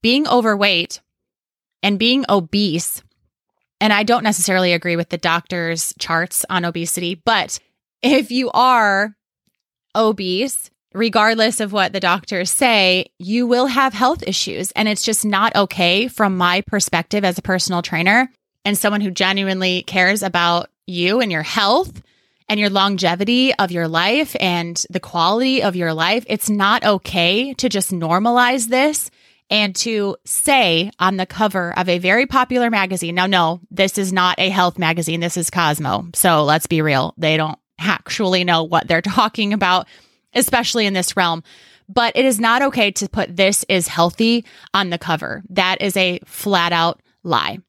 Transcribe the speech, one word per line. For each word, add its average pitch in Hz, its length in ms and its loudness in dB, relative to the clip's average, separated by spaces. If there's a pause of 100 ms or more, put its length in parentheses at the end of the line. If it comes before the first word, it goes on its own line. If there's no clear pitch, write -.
Being 269 260 2
overweight 202 720 0 (800)
and 202 160 0
being 240 320 2
obese, 185 720 -2 (760)
and 214 140 2
I 208 100 2
don't 233 200 2
necessarily 185 500 2
agree 170 220 -2
with 170 140 -4
the 175 80 -4
doctor's 165 840 -4
charts - 500 -2
on 175 160 -2
obesity, 175 500 -4
but 196 440 -2 (420)
if 262 300 2
you 247 200 -2
are 214 640 2 (800)
obese, 214 760 -2 (240)
regardless 226 680 2
of 208 120 -4
what 196 220 0
the 196 60 -2
doctors 185 520 -2
say, 190 560 2 (120)
you 226 280 -2
will 247 200 2
have 262 260 0
health 254 320 0
issues. - 460 -4
And 214 160 -2
it's 214 160 -2
just 214 220 -2
not 208 300 0
okay 196 520 2
from 202 300 0
my 180 240 0
perspective 202 640 -2
as 180 140 0
a - 60 -10
personal 180 380 -2
trainer 196 480 0 (360)
and 202 120 0
someone 208 240 0
who 202 100 -2
genuinely 185 720 0
cares 190 400 0
about 175 460 0 (180)
you 180 340 0
and 214 100 -2
your 156 120 -4
health 226 580 0 (460)
and 214 120 -2
your 208 100 2
longevity 196 840 0
of 185 160 -2
your 170 160 -2
life 196 520 0
and 170 500 -2
the 175 100 -6
quality 220 640 0
of 185 120 0
your 170 180 -2
life. 185 340 0
It's - 220 -4
not 208 340 0
okay 202 720 0
to 254 140 -2
just 196 220 -2
normalize 226 760 0
this 269 420 0 (400)
and 208 280 0
to 208 380 -2 (100)
say 202 720 2
on 190 180 0
the 185 80 -2
cover 190 520 -2
of 180 100 -2
a 175 120 0
very 208 260 2
popular 254 440 0
magazine, 185 460 -2
now, 180 120 2
no, 175 340 2 (100)
this 190 260 0
is 190 140 -2
not 180 280 0
a 185 100 2
health 180 280 0
magazine. 165 420 -2
This 170 180 -4
is 170 140 -2
Cosmo. 156 640 -2
So 160 300 4
let's 151 240 2
be 160 140 0
real. 139 360 0
They 156 200 0
don't 156 200 -4 (220)
actually 185 640 -2
know 170 200 2
what 165 240 0
they're 165 140 0
<laughs> - 20 -12
talking 208 500 0
about, 185 340 0 (460)
especially 240 540 0
in 196 60 -2
this 185 220 -2
realm. 170 280 0 (440)
But 233 280 0
it 262 100 4
is 240 140 2
not 233 240 2
okay 240 300 2
to 196 140 -6
put 175 280 -4
"this 196 340 2
is 175 180 0
healthy" 226 560 2 (300)
on 196 160 0
the 175 80 -4
cover. - 540 -4
That 185 320 0
is 196 120 -2
a 185 300 0
flat 175 480 0
out 170 260 0 (220)
lie. 104 480 -2